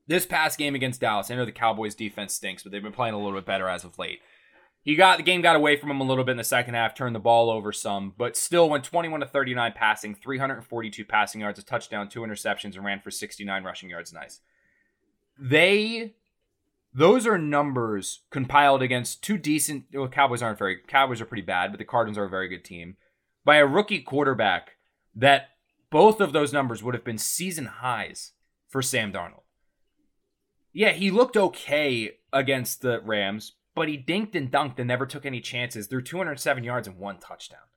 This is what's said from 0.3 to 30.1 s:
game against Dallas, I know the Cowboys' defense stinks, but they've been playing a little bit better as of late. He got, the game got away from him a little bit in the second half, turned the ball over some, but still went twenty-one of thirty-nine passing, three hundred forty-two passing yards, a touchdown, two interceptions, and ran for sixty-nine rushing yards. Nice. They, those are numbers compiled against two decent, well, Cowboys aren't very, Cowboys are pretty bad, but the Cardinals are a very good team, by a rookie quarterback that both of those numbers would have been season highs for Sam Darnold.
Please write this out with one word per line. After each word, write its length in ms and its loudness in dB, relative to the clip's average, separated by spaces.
game 200 -2
against 240 -4
Dallas, 300 0
I 40 -8
know 100 -2
the 60 -6
Cowboys' 460 -2
defense 360 -8
stinks, 300 -8
but 80 -20
they've 120 -8
been 100 -12
playing 220 -4
a 40 -6
little 160 -4
bit 100 -8
better 240 -2
as 160 -6
of 140 -16
late. 220 -8
He 120 0
got, 220 8
the 80 -2
game 180 2
got 140 8
away 200 4
from 140 -4
him 100 -2
a 40 -2
little 180 2
bit 80 -2
in 60 -2
the 80 -6
second 300 0
half, 200 0
turned 220 -4
the 20 -6
ball 320 4
over 220 -4
some, 440 -6
but 200 -4
still 340 4
went 140 0
twenty-one 360 -4
of 120 -8
thirty-nine 420 0
passing, 400 0
three 240 -8
hundred 260 -6
forty-two 400 -8
passing 360 0
yards, 180 -6
a 60 -16
touchdown, 440 -6
two 120 -12
interceptions, 560 -6
and 80 -12
ran 160 -4
for 100 -16
sixty-nine 540 -8
rushing 260 -12
yards. 240 -12
Nice. 260 -18
They, 800 2
those 320 6
are 100 4
numbers 840 -2
compiled 500 6
against 440 -2
two 120 -2
decent, 560 -2
well, 160 -4
Cowboys 320 2
aren't 180 -2
very, 280 -2
Cowboys 340 2
are 60 -10
pretty 160 -8
bad, 300 -2
but 60 -12
the 60 -12
Cardinals 320 0
are 80 -2
a 60 -6
very 180 -4
good 160 -14
team, 320 -16
by 120 8
a 100 8
rookie 340 0
quarterback 760 0
that 320 4
both 300 6
of 120 0
those 200 2
numbers 320 -2
would 100 -4
have 100 -6
been 140 -6
season 480 -6
highs 680 -8
for 140 -4
Sam 300 -2
Darnold. 300 -10